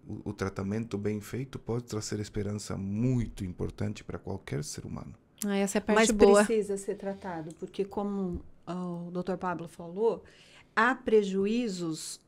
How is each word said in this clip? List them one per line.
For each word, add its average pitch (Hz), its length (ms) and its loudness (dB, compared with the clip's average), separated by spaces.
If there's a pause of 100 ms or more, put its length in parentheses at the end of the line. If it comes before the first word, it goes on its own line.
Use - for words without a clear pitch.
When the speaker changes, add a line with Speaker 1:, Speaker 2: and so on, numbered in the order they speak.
Speaker 1:
o, 101 240 -8
o - 20 -8
tratamento 101 640 -4
bem 104 240 -2
feito 123 380 -8
pode 120 260 -4
trazer 107 360 -6
esperança 104 560 -6
muito 107 680 -2
importante 92 600 -6
pra 92 140 -8
qualquer 113 440 -6
ser - 220 -10
humano. - 300 -10 (300)
Speaker 2:
Ah, 202 120 0
essa 196 220 0
é - 20 4
a - 20 -16
parte 214 160 4
Speaker 3:
Mas 220 120 8
Speaker 2:
boa. 208 340 10
Speaker 3:
precisa 202 320 2
ser 196 200 -6
tratado, 180 600 -8
porque 190 260 -6
como 196 560 -4 (260)
o 175 440 -6
doutor 180 280 -4
Pablo 175 280 -4
falou, 180 560 -2 (540)
há 240 180 4
prejuízos, 196 1300 2